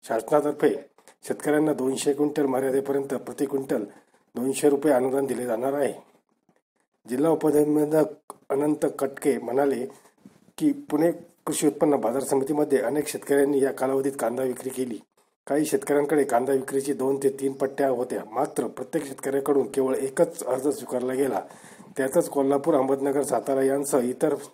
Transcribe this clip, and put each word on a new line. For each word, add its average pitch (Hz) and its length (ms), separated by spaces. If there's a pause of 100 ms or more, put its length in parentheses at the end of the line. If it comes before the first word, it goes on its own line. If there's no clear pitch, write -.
शासनातर्फे 143 720 (520)
शेतकऱ्यांना 151 460
दोनशे 131 400
क्विंटल 147 320
मर्यादेपर्यंत 135 680
प्रति 123 320
क्विंटल 135 380 (520)
दोनशे 135 340
रुपये 143 240
अनुदान 131 320
दिले 123 200
जाणार 123 280
आहे. 139 200 (1160)
जिल्हा 139 220
उपनिबंधक 151 1000 (160)
अनंत 147 360 (140)
कटके 139 380
म्हणाले 123 480 (720)
की 151 140
पुणे 151 400 (340)
कृषी 156 220
उत्पन्न 147 280
बाजार 120 280
समितीमध्ये 139 540
अनेक 135 300
शेतकऱ्यांनी 139 520
या 131 120
कालावधीत 135 480
कांदा 123 240
विक्री 127 260
केली. 123 280 (500)
काही 147 180
शेतकऱ्यांकडे 143 580
कांदा 127 300
विक्रीची 135 400
दोन 131 300
ते 135 60
तीन 135 240
पट्ट्या 135 360
होत्या, 120 420
मात्र 135 360
प्रत्येक 147 400
शेतकऱ्याकडून 139 600
केवळ 131 280
एकच - 480
अर्ज 131 240
स्वीकारला 127 460
गेला. 131 280 (560)
त्यातच 139 320
कोल्हापूर, 139 460
अहमदनगर, 135 460
सातारा 131 420
यांसह 139 360
इतर 123 360 (180)